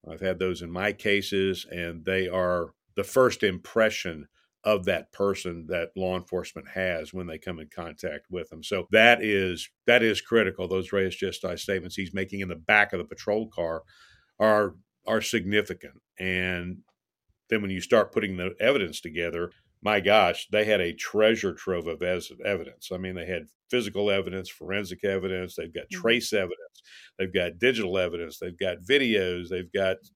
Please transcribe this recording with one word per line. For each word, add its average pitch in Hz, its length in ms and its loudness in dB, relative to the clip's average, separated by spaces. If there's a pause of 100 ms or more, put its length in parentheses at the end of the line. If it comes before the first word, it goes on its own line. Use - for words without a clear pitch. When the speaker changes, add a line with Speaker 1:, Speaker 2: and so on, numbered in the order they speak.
(100)
Speaker 1:
I've 80 120 -12
had 92 160 -2
those 92 240 -2
in 87 80 -10
my 98 240 -2
cases, 98 760 0
and 85 360 -8
they 95 200 0
are 90 440 0 (240)
the 98 100 -2
first - 380 4
impression 92 880 0 (360)
of 101 220 2
that 87 260 -2
person 92 560 -2
that 85 260 -2
law 92 220 -2
enforcement 90 520 -8
has 87 440 -4
when 92 140 -8
they 82 100 -10
come 82 240 -10
in 76 80 -16
contact 80 640 -10
with 87 180 -8
them. 82 160 -18
So 92 280 -4
that 117 300 8
is, 98 460 0 (180)
that 117 160 6
is 110 200 2
critical. 95 440 0
Those 92 240 -2
reus 95 240 0
justi 90 440 -4
statements 90 380 -6
he's 92 180 -8
making 98 260 -4
in 95 80 -4
the 87 80 -6
back 104 380 4
of 95 40 -4
the 85 60 -6
patrol 107 460 -4
car 82 320 -4 (560)
are, 107 360 4 (320)
are 110 140 2
significant. 104 800 -2 (180)
And 92 600 -4 (720)
then 110 100 2
when 98 100 -4
you 92 120 -4
start 107 280 4
putting 98 280 -2
the 90 200 -4
evidence 104 440 2
together, 85 480 -4 (320)
my 104 180 2
gosh, 95 500 4
they 107 140 2
had 104 160 4
a 87 140 -2
treasure 107 580 2
trove 87 340 -4
of 80 160 -6
es-, 90 300 -2 (100)
evidence. - 480 -4
I 92 60 -6
mean, 92 200 -6
they 85 100 -8
had 85 220 -6 (220)
physical 101 400 0
evidence, 95 380 -2
forensic 90 560 -8
evidence, 92 520 -2
they've 85 180 -10
got - 180 -8
Speaker 2:
Mm-hmm. 92 80 -12
Speaker 1:
trace 117 320 2
evidence, 92 480 -4 (380)
they've 95 160 -4
got 87 240 0
digital 107 400 2
evidence, 85 400 -4
they've 87 200 -10
got 92 200 -2
videos, 92 720 2
they've 92 200 -6
got 95 280 0 (180)